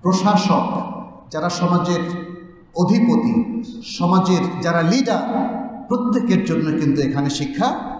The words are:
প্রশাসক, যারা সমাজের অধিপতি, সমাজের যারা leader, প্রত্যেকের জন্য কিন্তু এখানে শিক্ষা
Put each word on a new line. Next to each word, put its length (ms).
প্রশাসক, 640
যারা 200
সমাজের 500
অধিপতি, 840
সমাজের 640
যারা 220
leader, 720
প্রত্যেকের 560
জন্য 360
কিন্তু 220
এখানে 280
শিক্ষা 480